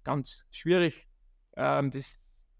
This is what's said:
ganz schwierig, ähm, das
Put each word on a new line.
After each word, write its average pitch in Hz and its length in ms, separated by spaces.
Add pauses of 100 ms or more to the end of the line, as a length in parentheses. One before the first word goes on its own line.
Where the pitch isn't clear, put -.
ganz - 460
schwierig, 170 580 (480)
ähm, 139 340
das - 560 (140)